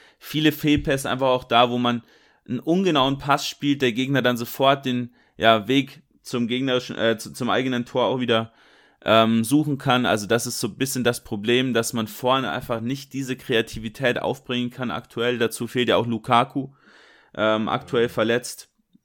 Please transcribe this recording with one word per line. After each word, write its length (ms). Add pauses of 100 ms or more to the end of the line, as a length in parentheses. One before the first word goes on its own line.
(200)
Viele 320
Fehlpässe 580
einfach 180
auch 160
da, 280
wo 80
man 240 (440)
einen 120
ungenauen 580
Pass 300
spielt, 340
der 100
Gegner 300
dann 160
sofort 480
den, 300 (200)
ja, 320
Weg 360 (180)
zum 260
gegnerischen, 480
äh, 220
zu, 160
zum 160
eigenen 360
Tor 200
auch 140
wieder, 340 (500)
ähm, 400
suchen 360
kann. 260
Also 220
das 180
ist 140
so 80
ein 100
bisschen 260
das 200
Problem, 500
dass 180
man 160
vorne 440
einfach 300
nicht 320
diese 220
Kreativität 840
aufbringen 480
kann 220
aktuell. 480
Dazu 260
fehlt 240
ja 80
auch 80
Lukaku, 640 (680)
ähm, 320
aktuell 420
verletzt. 600 (360)